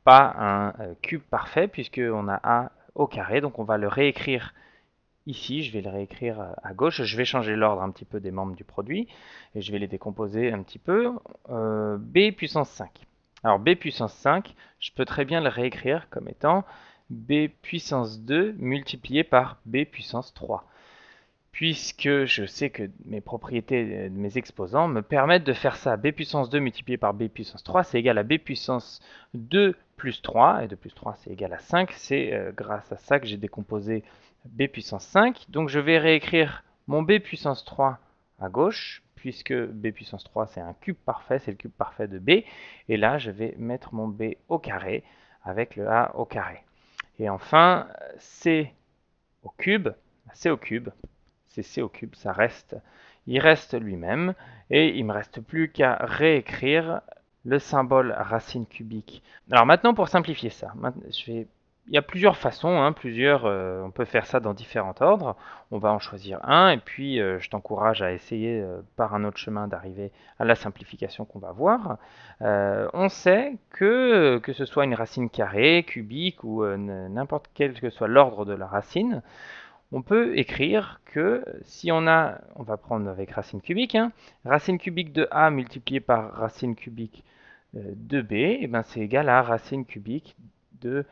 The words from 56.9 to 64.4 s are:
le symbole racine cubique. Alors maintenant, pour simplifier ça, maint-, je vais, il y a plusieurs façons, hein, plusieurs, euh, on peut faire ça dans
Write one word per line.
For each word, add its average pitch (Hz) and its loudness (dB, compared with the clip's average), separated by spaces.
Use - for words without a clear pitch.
le 135 2
symbole 131 2
racine 110 -4
cubique. - -14
Alors 120 10
maintenant, 175 6
pour 202 2
simplifier 160 0
ça, - -12
maint-, 127 -6
je - -12
vais, 113 -8
il - -10
y 143 6
a 147 4
plusieurs 185 6
façons, 160 0
hein, 147 4
plusieurs, 127 2
euh, 95 -2
on 95 -10
peut 120 -4
faire 113 0
ça 127 2
dans 107 -4